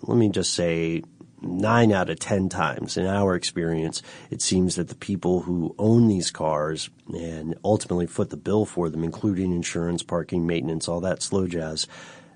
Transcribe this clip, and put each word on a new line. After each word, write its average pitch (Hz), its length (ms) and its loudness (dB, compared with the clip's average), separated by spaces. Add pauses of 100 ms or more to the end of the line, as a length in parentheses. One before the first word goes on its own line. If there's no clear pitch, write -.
Let 117 160 2
me 110 120 6
just 92 240 -2
say 82 500 0 (360)
nine 107 520 4
out 90 180 2
of 82 80 -6
ten 95 300 0
times 78 480 -4
in 92 100 0
our 98 300 2
experience, 82 640 -4 (260)
it - 140 -6
seems 92 320 2
that 87 140 -4
the - 80 -14
people 90 460 0
who 85 360 -2
own 113 300 6
these 92 240 2
cars 78 580 -2 (240)
and 82 480 -6
ultimately 90 460 2
foot 101 220 -2
the - 60 -8
bill 101 280 0
for 87 260 -2
them, 82 140 -4
including 92 480 0
insurance, 87 500 -2
parking, 85 460 -2
maintenance, 80 400 -2
all 85 140 -2
that 90 200 -2
slow 95 240 0
jazz, 80 400 -4 (500)